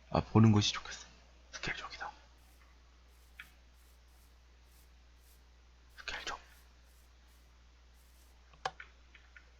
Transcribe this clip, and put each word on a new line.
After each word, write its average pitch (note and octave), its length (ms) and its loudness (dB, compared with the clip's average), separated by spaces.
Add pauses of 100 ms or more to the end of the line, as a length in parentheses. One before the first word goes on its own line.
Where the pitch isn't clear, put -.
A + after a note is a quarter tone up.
(100)
아, D#2 100 8
보는 A2 320 12
것이 G#2 200 8
좋겠어. - 340 -6 (460)
스켈족이다. - 580 -4 (4000)
스켈족. - 420 -6 (3250)